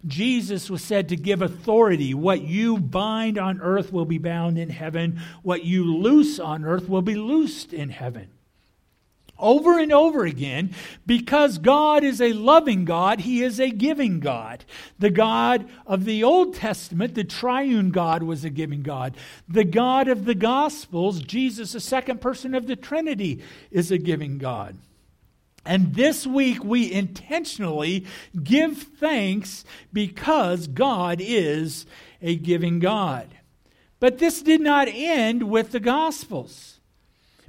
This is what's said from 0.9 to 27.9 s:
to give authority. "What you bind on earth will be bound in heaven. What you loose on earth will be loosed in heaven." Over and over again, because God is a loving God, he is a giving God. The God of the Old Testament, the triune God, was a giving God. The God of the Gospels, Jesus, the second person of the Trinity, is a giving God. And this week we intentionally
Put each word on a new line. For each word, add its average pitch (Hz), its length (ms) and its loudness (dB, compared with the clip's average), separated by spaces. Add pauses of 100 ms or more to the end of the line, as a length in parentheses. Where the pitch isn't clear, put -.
to 175 60 -2
give 180 260 -2
authority. 175 720 2
"What 170 280 0
you 208 360 0
bind 214 600 -2
on 190 240 -2
earth 190 320 -2
will 170 120 0
be 165 120 -2
bound 170 400 -2
in 165 120 -4
heaven. 165 520 -6 (200)
What 180 220 -2
you 180 220 0
loose 202 540 4
on 156 260 -4
earth 185 240 -2
will 185 120 2
be 208 140 0
loosed 269 560 -2
in 147 180 -6
heaven." 113 400 -10 (1080)
Over 302 420 4
and 302 140 2
over 302 320 4
again, 143 480 -4 (320)
because 240 540 2
God 294 440 6
is 262 160 -2
a 240 140 2
loving 240 500 4
God, 180 380 0
he 240 200 0
is 240 160 -2
a 262 120 0
giving 240 500 0
God. 120 460 -6 (320)
The 208 120 4
God 226 600 2 (180)
of 190 160 0
the 220 220 0
Old 359 300 4
Testament, 196 600 -4
the 214 80 -2
triune 247 680 0
God, 165 320 0
was 160 200 -6
a 160 60 -6
giving 147 320 -6
God. 131 340 -6 (320)
The 202 160 2
God 254 460 2
of 208 160 0
the 233 100 0
Gospels, 208 840 0
Jesus, 220 500 -4
the 240 80 -10
second 262 400 -4
person 262 340 -6
of 247 140 -2
the 262 80 -4
Trinity, 277 680 -4 (300)
is 175 200 0
a 185 60 2
giving 151 420 -4
God. 107 360 -8 (880)
And 175 280 2
this 269 340 0
week 262 340 0
we 214 300 0
intentionally 185 1120 -4 (380)